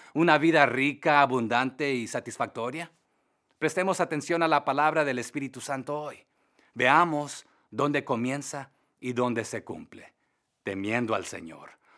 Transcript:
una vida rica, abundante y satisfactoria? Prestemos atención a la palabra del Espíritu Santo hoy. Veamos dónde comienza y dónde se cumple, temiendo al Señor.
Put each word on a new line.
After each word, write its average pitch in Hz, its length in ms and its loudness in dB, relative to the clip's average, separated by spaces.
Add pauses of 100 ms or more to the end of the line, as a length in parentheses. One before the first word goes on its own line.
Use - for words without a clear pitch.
(140)
una 156 240 6
vida 156 260 6
rica, 139 560 2
abundante 127 720 0
y 117 140 -4
satisfactoria? 123 840 -8 (680)
Prestemos 185 420 0
atención 170 420 -2
a 160 60 2
la 147 160 2
palabra 151 400 2
del 131 140 -2
Espíritu 127 420 -8
Santo 143 400 -8
hoy. 143 240 -14 (480)
Veamos 147 720 2 (260)
dónde 143 320 0
comienza 135 680 -4 (280)
y 127 140 -8
dónde 120 320 0
se 110 180 -8
cumple, - 520 -16 (480)
temiendo 107 520 -2
al 92 120 -4
Señor. 82 460 -16 (240)